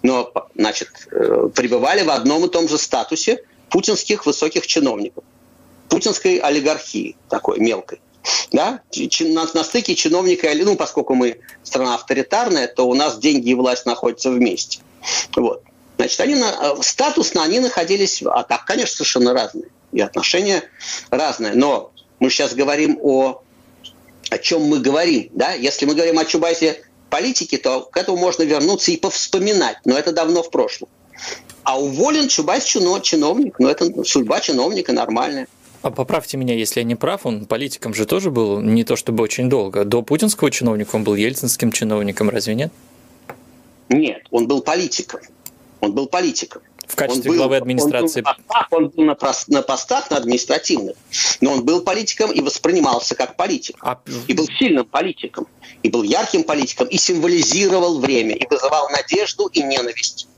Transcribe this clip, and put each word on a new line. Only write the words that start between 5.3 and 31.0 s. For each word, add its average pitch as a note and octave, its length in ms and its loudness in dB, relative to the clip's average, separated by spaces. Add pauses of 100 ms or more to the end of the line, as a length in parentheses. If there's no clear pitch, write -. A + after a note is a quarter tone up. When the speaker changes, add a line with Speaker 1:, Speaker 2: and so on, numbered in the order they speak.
Speaker 1:
Путинской F3+ 480 2
олигархии D3 760 -2 (140)
такой G2+ 300 -2
мелкой. G#2+ 420 -2 (500)
Да? A3+ 380 2
Чи-, - 420 -2
на, D#3+ 220 0
на E3 100 0
стыке G3+ 320 -2
чиновника F3 520 2
и - 20 4
оли-, D#3 160 2
ну, G3+ 100 4
поскольку C#3+ 380 -2
мы B2 260 2 (240)
страна B2+ 320 -2
авторитарная, D3 720 0
то B2+ 220 2
у B2 60 2
нас C3+ 240 0
деньги B2+ 320 2
и - 20 6
власть B2+ 320 0
находятся A#2+ 460 0
вместе. B2 480 0 (560)
Вот. - 280 0 (340)
Значит, - 240 -2
они C#4 140 2
на, G#3 420 0
э, - 40 -6
статусно C#4 640 0
они F#3+ 160 2
находились, G3 640 0
а - 200 0
так, - 220 -4
конечно, A3+ 300 -2
совершенно B2+ 380 0
разные. - 360 -4 (220)
И - 80 -2
отношения F3+ 640 0 (460)
разные. B2 440 -2
Но C3 380 2 (300)
мы B2+ 80 4
сейчас C3+ 240 0
говорим D3 480 0
о, C3 400 2 (880)
о A#2 80 -2
чём D#3+ 260 0
мы D3 160 2
говорим, C#3+ 540 2
да? D3+ 180 0
Если C#3 340 -2
мы D3 100 2
говорим E3 220 2
о E3 60 2
Чубайсе D#3+ 600 0 (260)
политике, D#3 480 -2
то C3 240 0
к - 160 -6
этому F#3 200 0
можно F3 260 2
вернуться D#3 480 2
и D#3+ 60 0
повспоминать, F3+ 840 0
но B2+ 140 4
это D#3+ 160 0
давно E3 280 2
в E3 100 -8
прошлом. - 360 -2 (760)